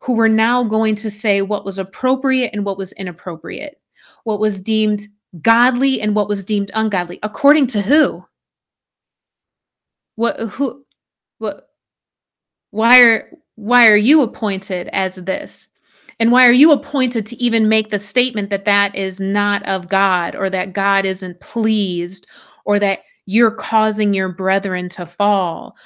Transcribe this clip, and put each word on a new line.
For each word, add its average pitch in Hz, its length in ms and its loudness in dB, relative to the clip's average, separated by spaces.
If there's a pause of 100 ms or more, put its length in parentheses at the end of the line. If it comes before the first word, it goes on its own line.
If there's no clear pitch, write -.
who 254 120 -4
were 220 160 4
now 226 340 2
going 220 340 0
to 214 140 -2
say 202 300 2
what 196 240 -4
was 190 140 -4
appropriate 262 720 -2
and 202 120 -4
what 196 140 -4
was 190 140 -4
inappropriate, 175 880 -10 (440)
what 214 140 -2
was 202 220 2
deemed 214 460 0 (360)
godly 247 580 2
and 214 140 -2
what 208 140 0
was 196 160 -2
deemed 202 300 -2
ungodly. 202 500 -4
According 277 440 2
to 202 140 -2
who? 190 420 0 (1900)
What, 226 240 -2
who, 233 460 -4 (540)
what, - 320 -8 (1000)
why 233 320 4
are, 226 280 2 (260)
why 226 320 2
are 208 80 4
you 269 260 4
appointed 196 680 -4
as 190 240 -4
this? - 540 -8 (500)
And 233 100 2
why 247 160 6
are 240 60 6
you 285 180 6
appointed 247 560 0
to 240 160 -10
even 226 260 2
make 220 220 0
the 202 80 -2
statement 214 520 0
that 196 160 -6
that 202 280 0
is 190 240 -6
not 202 480 -2
of 180 220 -4
God, 185 480 0
or 190 140 -2
that 185 220 -4
God 196 320 0
isn't 185 360 -6
pleased, 190 840 -2 (380)
or 208 140 0
that 196 220 -2 (260)
you're 226 240 4
causing 214 640 0
your 190 140 -2
brethren 185 640 -2
to 175 160 -6
fall, 185 800 -2